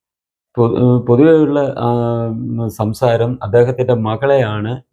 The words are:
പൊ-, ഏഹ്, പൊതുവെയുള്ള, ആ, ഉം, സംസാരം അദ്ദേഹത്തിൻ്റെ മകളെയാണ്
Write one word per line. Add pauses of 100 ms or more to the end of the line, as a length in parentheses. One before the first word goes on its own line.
(580)
പൊ-,
ഏഹ്,
പൊതുവെയുള്ള, (180)
ആ, (360)
ഉം,
സംസാരം (100)
അദ്ദേഹത്തിൻ്റെ
മകളെയാണ് (220)